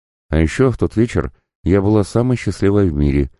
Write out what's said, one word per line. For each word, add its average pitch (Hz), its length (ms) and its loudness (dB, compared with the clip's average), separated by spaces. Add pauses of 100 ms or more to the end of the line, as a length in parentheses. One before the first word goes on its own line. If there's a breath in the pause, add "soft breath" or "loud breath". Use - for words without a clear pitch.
(300)
"А 78 100 2
еще 120 320 2
в 110 80 -6
тот - 160 -2
вечер 95 360 -2 (320)
я 95 160 2
была 104 240 2
самой 120 340 0
счастливой 101 520 0
в 76 60 -2
мире, 71 340 0 (100)